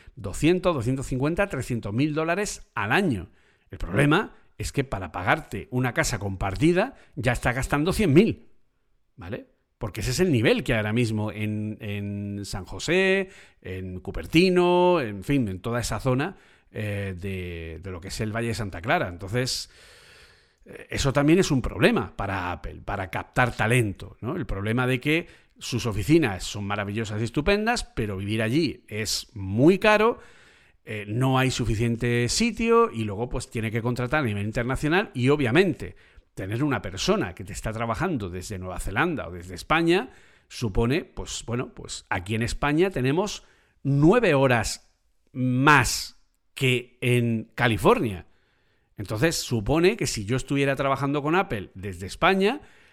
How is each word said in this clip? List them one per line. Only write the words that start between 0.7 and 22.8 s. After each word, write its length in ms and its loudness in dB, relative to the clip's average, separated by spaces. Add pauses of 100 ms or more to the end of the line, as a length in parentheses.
doscientos 340 -2
cincuenta, 400 0
trescientos 440 -6
mil 220 0
dólares 600 -4
al 180 0
año. 360 0 (420)
El 60 -14
problema 600 2 (200)
es 160 -8
que 120 -2
para 280 -8
pagarte 580 -2
una 220 0
casa 260 -2
compartida 760 0 (200)
ya 180 0
está 200 0
gastando 400 0
cien 220 2
mil, 340 4 (680)
¿vale? 320 -12 (300)
Porque 220 -8
ese 120 -2
es 80 0
el 120 4
nivel 320 2
que 80 -2
ahora 220 0
mismo 360 0
en, 500 -4
en 640 -6
San 180 -8
José, 640 0 (320)
en 400 -10
Cupertino, 1000 4
en 200 -8
fin, 260 0
en 120 -6
toda 200 -4
esa 200 -4
zona, 360 0 (340)
eh, 440 -6
de, 680 -8
de 80 -10
lo 100 -10
que 80 -14
es 140 -10
el 120 -4
Valle 140 -2
de 60 -2
Santa 260 -8
Clara. 280 -2
Entonces, 600 -6 (960)
eh, 240 -20
eso 240 0
también 280 6
es 100 2
un 100 4
problema 560 0
para 360 -4
Apple, 300 -10